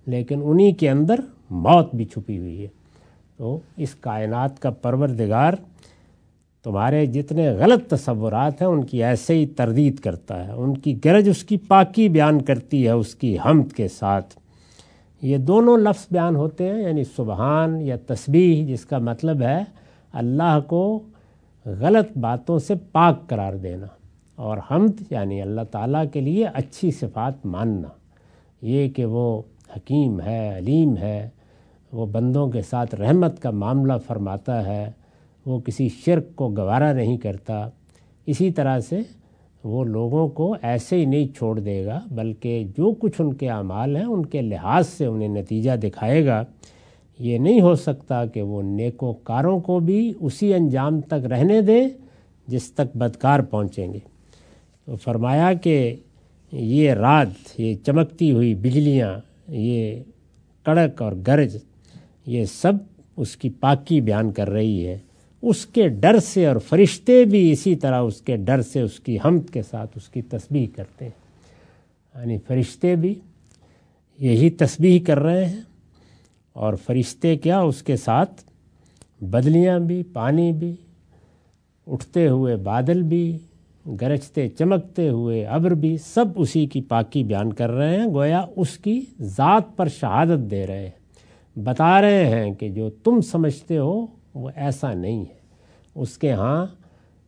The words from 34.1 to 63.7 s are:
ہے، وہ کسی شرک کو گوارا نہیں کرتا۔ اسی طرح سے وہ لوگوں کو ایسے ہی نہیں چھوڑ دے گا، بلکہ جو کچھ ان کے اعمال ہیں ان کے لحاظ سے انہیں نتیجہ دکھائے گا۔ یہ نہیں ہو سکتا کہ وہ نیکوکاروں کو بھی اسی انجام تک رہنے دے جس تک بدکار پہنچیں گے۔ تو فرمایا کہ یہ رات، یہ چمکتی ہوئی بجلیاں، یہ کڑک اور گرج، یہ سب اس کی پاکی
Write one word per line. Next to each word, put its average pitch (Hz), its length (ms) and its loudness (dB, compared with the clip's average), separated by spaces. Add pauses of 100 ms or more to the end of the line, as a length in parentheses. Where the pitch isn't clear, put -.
ہے، 104 260 -6 (540)
وہ 131 140 -4
کسی 123 300 -4 (160)
شرک 165 300 0
کو 131 220 -4
گوارا 123 360 2
نہیں 120 240 0
کرتا۔ 107 520 -8 (560)
اسی 156 260 0
طرح 135 280 0
سے 170 200 -6 (640)
وہ 113 200 -4
لوگوں 117 440 -2
کو 156 340 -4
ایسے 120 360 -2
ہی 165 80 2
نہیں 139 220 0
چھوڑ 110 320 -4
دے 101 260 -6
گا، 117 140 -6 (120)
بلکہ 113 520 -6 (140)
جو 196 160 2
کچھ - 280 -4
ان 147 120 0
کے 135 160 -6
اعمال 107 460 -4
ہیں 175 80 -4
ان 214 220 -2
کے 139 160 -6
لحاظ 107 460 0
سے 160 180 -6
انہیں 110 240 -2
نتیجہ 110 420 -2 (120)
دکھائے 120 420 0
گا۔ 117 180 0 (760)
یہ 120 180 -2
نہیں 196 240 4
ہو 175 140 8
سکتا 127 500 -4
کہ 110 160 -8
وہ 101 200 -6
نیکوکاروں 120 1000 -2
کو 180 200 -2
بھی 202 400 0
اسی 196 340 0
انجام 151 480 0
تک 139 240 -4
رہنے 151 360 2
دے 226 260 4 (600)
جس 123 240 -6
تک 135 260 -4
بدکار 127 420 2
پہنچیں 98 540 -4
گے۔ 104 60 -12 (840)
تو 131 100 -10
فرمایا 127 580 0
کہ 147 420 0 (560)
یہ 135 420 2
رات، 117 640 2
یہ 113 160 -2 (100)
چمکتی 156 460 0
ہوئی 117 240 2
بجلیاں، 123 640 0 (280)
یہ 113 520 -4 (640)
کڑک 156 380 2
اور 107 100 -4 (160)
گرج، 135 300 2 (680)
یہ 120 200 -2
سب 175 280 0 (440)
اس 123 200 -8
کی 135 120 -4
پاکی 139 520 2